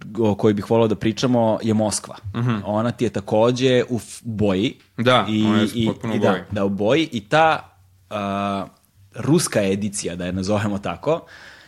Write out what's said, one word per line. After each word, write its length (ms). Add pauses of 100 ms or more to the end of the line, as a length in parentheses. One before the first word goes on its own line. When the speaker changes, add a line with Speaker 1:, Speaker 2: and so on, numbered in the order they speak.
(220)
Speaker 1:
o 140
kojoj 200
bih 160
voleo 180
da 60
pričamo 680
je 140
Moskva. 420 (160)
Speaker 2:
Mhm. 320
Speaker 1:
Ona 260
ti 140
je 60
takođe 720
u 120
f-, 260
boji. 520 (220)
Speaker 2:
Da, 320
Speaker 1:
I, 160
Speaker 2:
ona 160
je 140
Speaker 1:
i, 120
Speaker 2:
potpuno 280
Speaker 1:
i 40
Speaker 2:
u 20
Speaker 1:
da, 80
Speaker 2:
boji. 220
Speaker 1:
da, 140
u 40
boji. 420
I 120
ta, 540 (340)
a, 560 (480)
ruska 480
edicija, 540
da 100
je 60
nazovemo 460
tako, 480 (420)